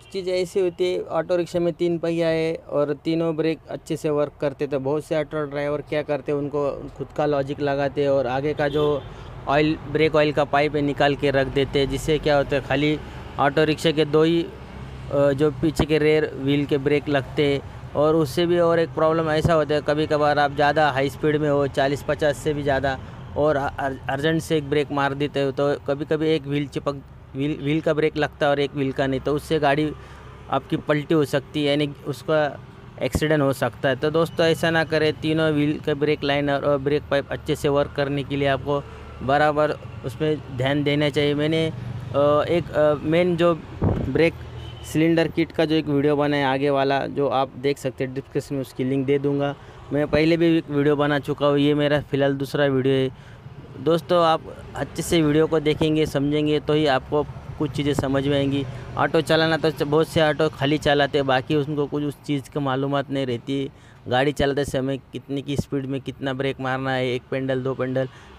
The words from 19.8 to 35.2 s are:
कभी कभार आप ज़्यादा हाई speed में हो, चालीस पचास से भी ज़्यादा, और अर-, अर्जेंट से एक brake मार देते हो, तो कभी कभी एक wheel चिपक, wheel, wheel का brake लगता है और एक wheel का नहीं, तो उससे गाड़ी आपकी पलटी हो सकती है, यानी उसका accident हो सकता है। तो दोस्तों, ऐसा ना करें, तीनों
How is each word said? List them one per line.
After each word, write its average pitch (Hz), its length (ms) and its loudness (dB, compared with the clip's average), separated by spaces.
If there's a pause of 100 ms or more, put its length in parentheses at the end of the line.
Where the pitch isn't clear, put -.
कभी 151 260 0
कभार 147 320 2
आप 143 140 2
ज़्यादा 147 380 4
हाई 135 200 0
speed 151 260 0
में 151 140 0
हो, 143 160 2
चालीस 139 360 0
पचास 147 340 0
से 156 180 -2
भी 147 80 -6
ज़्यादा, 135 360 0 (380)
और 147 200 4
अर-, 135 540 -4
अर्जेंट 156 320 0
से 165 140 0
एक 143 140 -2
brake 147 220 0
मार 139 220 0
देते 139 280 -2
हो, 139 80 0
तो 143 260 0 (100)
कभी 143 180 -2
कभी 156 240 0
एक 156 140 2
wheel 143 260 -2
चिपक, 143 240 -6 (420)
wheel, 143 280 -2
wheel 151 180 0
का 156 140 2
brake 156 220 0
लगता 147 300 0
है 143 40 4
और 143 100 2
एक 139 140 0
wheel 135 180 -2
का 139 140 0
नहीं, 135 140 0
तो 139 140 0
उससे 156 240 -2
गाड़ी 147 340 2 (580)
आपकी 135 260 -2
पलटी 147 380 0
हो 151 100 4
सकती 147 400 -2
है, 143 60 2
यानी 147 240 0 (120)
उसका 151 540 -2 (420)
accident 151 400 2
हो 139 100 2
सकता 127 360 -2
है। 131 80 2
तो 151 140 0
दोस्तों, 165 360 2
ऐसा 165 240 2
ना 165 140 2
करें, 156 280 0
तीनों 156 400 0